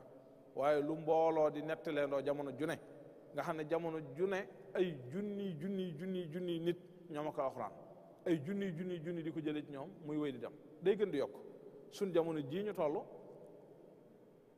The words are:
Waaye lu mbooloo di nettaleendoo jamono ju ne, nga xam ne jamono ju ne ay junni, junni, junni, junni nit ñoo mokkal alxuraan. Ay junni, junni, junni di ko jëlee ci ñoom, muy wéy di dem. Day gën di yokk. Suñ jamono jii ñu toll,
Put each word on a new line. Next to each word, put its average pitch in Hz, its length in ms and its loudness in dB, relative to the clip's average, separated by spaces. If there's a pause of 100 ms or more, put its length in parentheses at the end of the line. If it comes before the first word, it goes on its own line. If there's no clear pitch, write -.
(560)
Waaye 143 260 6
lu 156 140 0
mbooloo 160 540 6
di 147 140 -2
nettaleendoo 143 580 0
jamono 143 340 0
ju 139 100 -2
ne, 147 140 0 (540)
nga 143 80 -2
xam 160 160 0
ne 156 100 -2
jamono 165 320 0 (160)
ju 175 120 2
ne 196 200 0 (260)
ay 175 240 2 (120)
junni, 202 480 -2
junni, 185 400 -2
junni, 180 320 -2
junni 175 300 -2
nit 170 180 2 (320)
ñoo 147 140 -2
mokkal 147 220 0
alxuraan. 123 260 -2 (540)
Ay 165 160 4
junni, 196 320 0
junni, 180 280 -4
junni 170 200 -4
di 160 100 -4
ko 151 100 -4
jëlee 151 240 0
ci 147 60 -12
ñoom, 139 180 -8 (160)
muy 147 120 -2
wéy 147 140 2
di 123 80 -6
dem. 113 140 -6 (280)
Day 196 140 6
gën 196 160 4
di 147 60 0
yokk. 117 180 2 (560)
Suñ 196 220 0
jamono 165 260 4
jii 147 240 -2
ñu 208 100 -2
toll, 170 300 0 (1500)